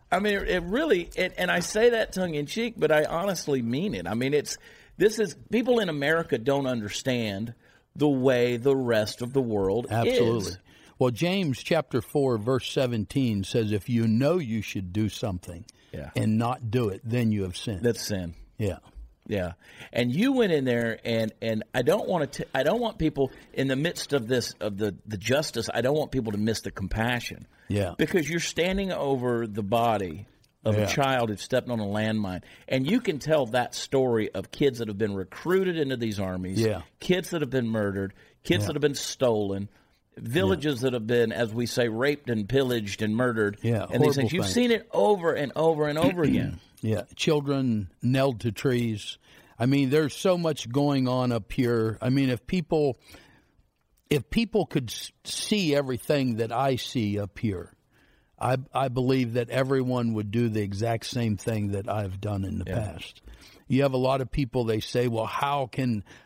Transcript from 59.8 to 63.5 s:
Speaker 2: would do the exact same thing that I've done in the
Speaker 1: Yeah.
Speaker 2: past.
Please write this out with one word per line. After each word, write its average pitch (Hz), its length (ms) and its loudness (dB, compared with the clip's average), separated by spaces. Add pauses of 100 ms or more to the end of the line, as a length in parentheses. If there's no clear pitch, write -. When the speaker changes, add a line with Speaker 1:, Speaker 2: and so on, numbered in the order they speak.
Speaker 2:
would 107 180 -2
do 117 180 2
the 107 120 0
exact 107 440 -2
same 113 320 0
thing 104 360 -2
that 98 140 -4
I've 98 320 -4
done 101 240 -4
in 92 140 -4
the 90 100 -4
Speaker 1:
Yeah. 92 120 -2 (140)
Speaker 2:
past. - 280 -16 (460)